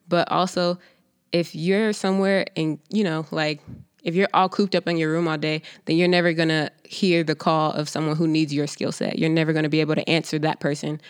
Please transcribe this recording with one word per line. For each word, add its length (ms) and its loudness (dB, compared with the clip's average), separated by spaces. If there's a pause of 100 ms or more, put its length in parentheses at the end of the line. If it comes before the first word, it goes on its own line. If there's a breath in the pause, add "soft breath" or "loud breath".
but 240 0
also, 480 0 (520 soft breath)
if 220 -2
you're 400 0
somewhere 520 0 (100)
and, 240 -2 (100)
you 140 0
know, 260 -2
like, 320 -2 (420)
if 120 -2
you're 180 4
all 160 4
cooped 260 0
up 120 0
in 100 0
your 120 0
room 180 0
all 100 -2
day, 240 -4 (240 loud breath)
then 100 0
you're 120 4
never 260 4
gonna 360 0 (140)
hear 400 2
the 120 -2
call 360 2
of 160 -4
someone 280 -2
who 120 0
needs 260 0
your 140 -2
skill 240 -4
set. 260 -4
You're 120 0
never 240 2
gonna 160 0
be 100 0
able 160 0
to 140 -4
answer 300 0
that 200 -2
person 400 -4 (100)